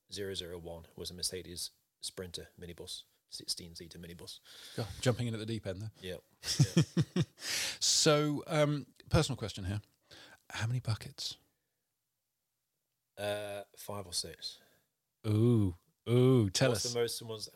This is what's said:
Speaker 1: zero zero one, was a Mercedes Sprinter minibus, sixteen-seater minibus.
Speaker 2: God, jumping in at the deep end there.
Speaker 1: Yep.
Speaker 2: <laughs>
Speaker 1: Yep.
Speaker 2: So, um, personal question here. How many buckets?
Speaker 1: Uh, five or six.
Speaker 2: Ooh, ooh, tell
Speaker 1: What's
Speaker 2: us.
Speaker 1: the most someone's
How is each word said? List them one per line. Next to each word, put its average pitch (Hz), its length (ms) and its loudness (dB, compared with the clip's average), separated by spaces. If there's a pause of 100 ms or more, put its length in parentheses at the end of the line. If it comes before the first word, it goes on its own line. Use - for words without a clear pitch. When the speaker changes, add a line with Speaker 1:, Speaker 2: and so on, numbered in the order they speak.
(120)
Speaker 1:
zero 98 220 -6
zero 87 240 -8
one, 82 380 -12
was 85 160 -10
a - 20 -12
Mercedes 90 560 -6 (320)
Sprinter 87 480 -10 (100)
minibus, 85 440 -10 (260)
sixteen-seater 85 720 -8
minibus. 87 400 -14 (360)
Speaker 2:
God, 117 120 -2 (140)
jumping 120 260 4
in 113 60 -2
at 110 60 -4
the 107 60 -6
deep 107 220 -6
end 95 140 -6
there. 110 100 -8 (100)
Speaker 1:
Yep. 92 220 -8 (200)
Speaker 2:
<laughs> - 720 2
Speaker 1:
Yep. 185 100 2 (540)
Speaker 2:
So, 151 680 4
um, 147 380 2 (240)
personal 147 280 4
question 98 280 -6
here. 101 160 -2 (680)
How - 180 -4
many 123 120 0
buckets? - 580 -6 (1800)
Speaker 1:
Uh, 101 440 -4 (160)
five 101 280 -10
or 87 80 -16
six. - 440 -8 (720)
Speaker 2:
Ooh, 107 480 6 (320)
ooh, 123 440 6
tell 131 180 4
Speaker 1:
What's 117 160 0
Speaker 2:
us. 120 80 -2
Speaker 1:
the 120 60 0
most 117 180 0
someone's 110 380 -10